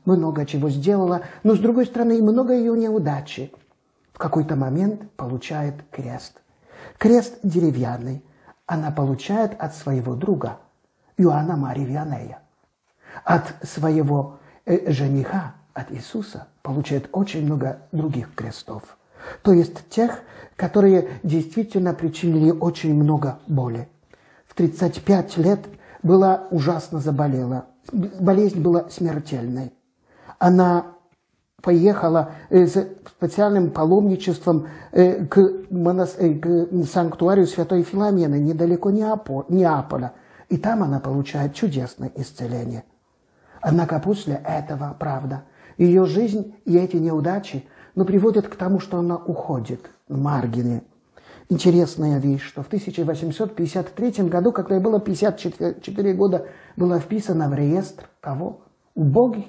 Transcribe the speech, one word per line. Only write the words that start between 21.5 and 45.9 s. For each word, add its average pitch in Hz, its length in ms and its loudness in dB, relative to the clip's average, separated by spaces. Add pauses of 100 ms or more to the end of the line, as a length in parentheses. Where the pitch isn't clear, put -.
причинили 160 560 2
очень 165 460 0
много 147 520 2
боли. 123 400 -2 (600)
В - 80 -20
тридцать - 480 0
пять 190 340 2
лет 190 220 4 (420)
была 185 480 4
ужасно 160 500 -2
заболела. 135 640 -2 (260)
Болезнь 190 680 2
была 170 280 2
смертельной. 131 840 -6 (640)
Она 180 480 4 (720)
поехала, 170 720 2 (180)
э, 185 160 8
с 185 220 0 (180)
специальным 196 640 0
паломничеством, 175 960 2 (240)
э, 180 340 4
к 196 440 4
монас-, 180 480 0
э, 170 160 4
к 170 540 0
санктуарию 175 600 2
Святой 175 360 0
Филомены, 180 560 0
недалеко 170 500 0
Неапо-, 208 600 -2
Неаполя. 147 640 0 (340)
И 165 100 0
там 214 260 0
она 139 160 0
получает 139 540 -4
чудесное 127 640 -4
исцеление. 120 680 -8 (760)
Однако 160 380 0
после 165 460 -4
этого, 147 520 -6
правда, 139 460 -8 (340)
ее 180 280 6